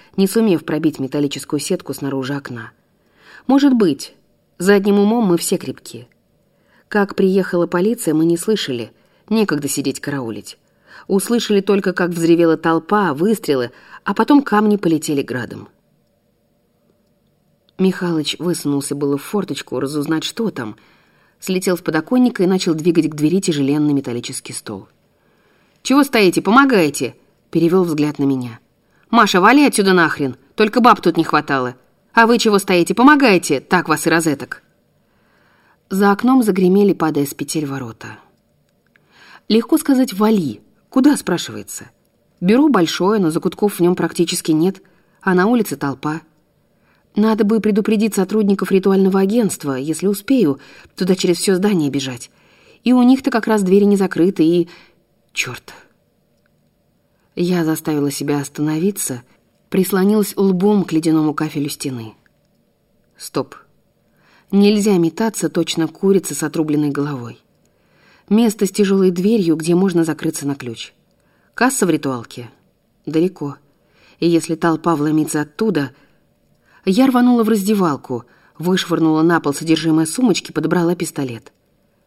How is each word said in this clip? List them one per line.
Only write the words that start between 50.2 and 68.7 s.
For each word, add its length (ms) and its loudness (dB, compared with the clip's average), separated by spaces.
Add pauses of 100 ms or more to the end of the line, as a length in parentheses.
туда 200 0
через 220 0
всё 180 0
здание 340 0
бежать. 420 -8 (520)
И 100 2
у 100 4
них-то 280 4
как 160 -2
раз 160 2
двери 200 4
не 140 4
закрыты, 460 0
и... 260 2 (640)
Чёрт! 400 -10 (1600)
Я 280 0
заставила 480 -2
себя 280 -4
остановиться, 840 -4 (460)
прислонилась 640 0
лбом 480 2
к 80 -8
ледяному 420 0
кафелю 360 -6
стены. 460 -10 (1000)
Стоп! 380 -8 (960)
Нельзя 460 4
метаться, 520 -2
точно 380 -2
курица 480 0
с 80 -6
отрубленной 460 -2
головой. 500 -6 (920)
Место 360 2
с 60 -4